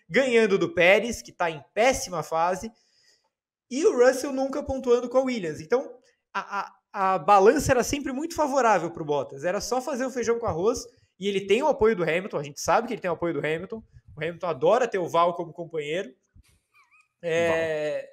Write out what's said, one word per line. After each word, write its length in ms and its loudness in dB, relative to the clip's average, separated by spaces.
ganhando 480 4
do 160 0
Pérez, 480 4
que 120 -20
tá 180 -4
em 120 -10
péssima 480 0
fase, 480 -2
e 160 -2
o 140 2
Russell 340 2
nunca 300 -4
pontuando 460 -2
com 100 0
a 60 2
Williams. 360 -6
Então, 380 -4
a, 280 -6
a, 220 2
a 40 2
balança 540 6
era 100 2
sempre 300 -6
muito 220 -8
favorável 580 2
pro 120 -10
Bottas. 400 -4
Era 160 -2
só 220 -2
fazer 240 -4
o 40 -6
feijão 280 -2
com 80 -6
arroz, 400 -2
e 100 -6
ele 140 -2
tem 200 2
o 40 2
apoio 300 2
do 80 -2
Hamilton, 340 -2
a 60 -6
gente 160 -14
sabe 260 2
que 80 -8
ele 80 -10
tem 80 -4
o 40 -2
apoio 200 -4
do 60 -4
Hamilton. 420 -6
O 80 -8
Hamilton 220 -8
adora 420 2
ter 100 -4
o 100 -4
Val 260 2
como 180 -10
companheiro. 600 -8
É, 920 -2